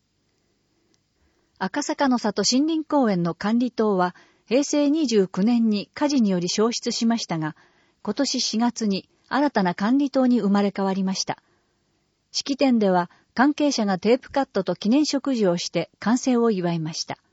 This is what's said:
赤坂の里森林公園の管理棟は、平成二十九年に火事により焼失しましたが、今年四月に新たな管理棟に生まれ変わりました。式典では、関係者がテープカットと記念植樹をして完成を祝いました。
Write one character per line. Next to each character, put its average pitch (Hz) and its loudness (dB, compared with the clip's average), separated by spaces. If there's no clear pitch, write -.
赤 - -6
坂 285 -2
の 240 0
里 208 -2
森 269 2
林 320 -2
公 269 0
園 180 0
の 170 -2
管 214 -2
理 247 0
棟 214 0
は、 180 0
平 269 2
成 294 0
二 311 0
十 208 2
九 185 -2
年 233 2
に 208 -2
火 302 -2
事 277 2
に 208 4
よ 180 2
り 175 -2
焼 220 0
失 - -4
し 226 -2
ま 226 2
し - -8
た 165 -4
が、 156 -6
今 208 -4
年 269 -2
四 - -4
月 233 -2
に 190 -4
新 277 0
た 208 0
な 175 0
管 226 0
理 285 0
棟 262 2
に 247 4
生 202 0
ま 202 4
れ 202 0
変 196 -2
わ 190 0
り 190 -2
ま 190 -2
し - -6
た。 - -8
式 - -6
典 262 2
で 208 2
は、 180 0
関 285 2
係 294 0
者 233 -2
が 196 0
テ 226 2
ー - -14
プ - -20
カ 277 0
ッ - -2
ト 196 -4
と 175 -2
記 - -4
念 285 4
植 277 -2
樹 214 0
を 175 2
し - -8
て 170 -4
完 233 0
成 247 0
を 233 2
祝 175 -2
い 170 -2
ま 156 -6
し - -8
た。 - -10